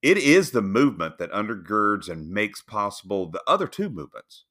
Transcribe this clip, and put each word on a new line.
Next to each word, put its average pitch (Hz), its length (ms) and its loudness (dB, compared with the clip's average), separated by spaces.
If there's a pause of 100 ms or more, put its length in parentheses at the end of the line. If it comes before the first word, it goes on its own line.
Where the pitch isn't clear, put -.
It 160 160 4
is 165 320 6
the 120 140 2
movement 98 560 0
that 85 120 -6
undergirds 104 760 -2
and 82 220 -10
makes 101 320 -4
possible 101 640 -4
the - 160 -10
other 180 220 0
two 202 220 -6
movements - 600 -16